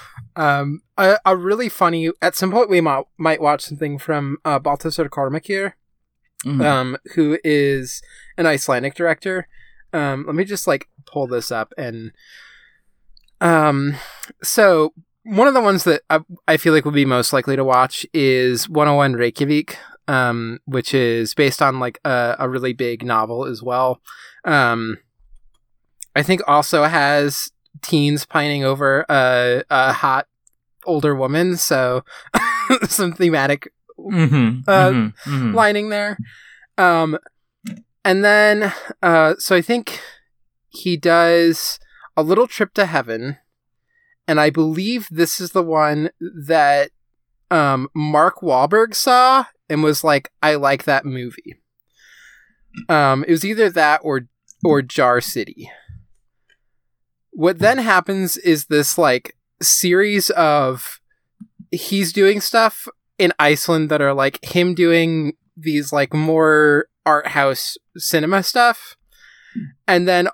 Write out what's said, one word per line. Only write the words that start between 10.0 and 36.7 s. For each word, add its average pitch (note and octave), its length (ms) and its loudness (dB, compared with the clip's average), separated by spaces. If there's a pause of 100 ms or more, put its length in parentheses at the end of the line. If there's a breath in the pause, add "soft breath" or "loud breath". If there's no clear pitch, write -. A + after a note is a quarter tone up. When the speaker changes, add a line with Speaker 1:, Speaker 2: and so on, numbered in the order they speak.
Speaker 1:
let D3 100 -8
me F3+ 100 -2
just, G3 220 -8
like, C#3+ 200 -2 (180)
pull C#3 220 -6
this A#2+ 240 -6
up A2 260 -8
and, A#2 340 -12 (1300 soft breath)
um, D3+ 540 2 (480 loud breath)
so E3+ 500 2 (300)
one A3 260 2
of C#4 40 2
the B3+ 80 4
ones G3 240 2
that D#3+ 240 2
I, D#3 100 2 (280)
I D#3+ 100 4
feel E3 160 0
like D#3 120 2
would D3+ 80 -4
be C#3+ 120 4
most B2 280 0
likely C3+ 240 0
to C3+ 80 0
watch B2+ 480 0
is B2+ 560 0
one D3+ 180 2
oh D3 80 4
one C#3 180 2
Reykjavik, C#3 640 -2 (300 loud breath)
um, A#2+ 580 -4
which C3 280 -4
is A#2 400 0
based C#3 280 0
on, C3+ 180 0
like, B2 260 -8
a, B2 340 -2
a C3 100 -4
really B2+ 240 -6
big A#2+ 300 -6
novel A#2 420 -2
as A#2+ 160 -10
well. B2 400 -2 (440 loud breath)
Um, A#2 520 0 (1160)
I D3 80 2
think F3 240 -2
also D3 380 2
has D3 640 -2 (300)
teens D3 440 0
pining D3 380 -2
over C3+ 460 0
a, B2+ 600 2
a C3 240 2
hot C3+ 340 -2 (580)
older D3+ 300 0
woman, D#3 420 -2
so B2+ 480 -2 (280 loud breath)
<laughs> C6+ 540 -2
some F3+ 240 -4
thematic, D3+ 640 -2 (260)
Speaker 2:
Mm-hmm. C3+ 640 0
Speaker 1:
uh, F#3+ 260 4
Speaker 2:
Mm-hmm. A2+ 380 -4
Mm-hmm. C#3 240 -2
Speaker 1:
lining G#3 360 0
there. G#3 280 -6 (600 loud breath)